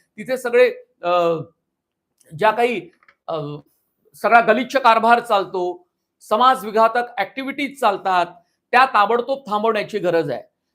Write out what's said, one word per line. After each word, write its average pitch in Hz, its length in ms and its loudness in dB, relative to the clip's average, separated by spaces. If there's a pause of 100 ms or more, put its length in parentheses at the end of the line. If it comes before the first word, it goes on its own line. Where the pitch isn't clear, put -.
(160)
तिथे 214 200 -6
सगळे, 240 380 2 (280)
अ, 175 320 0 (1040)
ज्या 208 120 2
काही, 233 400 -2 (380)
अ, 160 100 -6 (840)
सगळा 226 180 6
गलिच्छ 220 360 0
कारभार 233 440 4
चालतो, 185 680 -4 (320)
समाज 233 440 0
विघातक 226 540 0
ॲक्टिव्हिटीज 262 640 -8
चालतात, 190 460 0 (440)
त्या 247 140 6
ताबडतोब 240 540 0 (120)
थांबवण्याची 208 480 -2
गरज 165 320 -2
आहे. 117 120 -8 (320)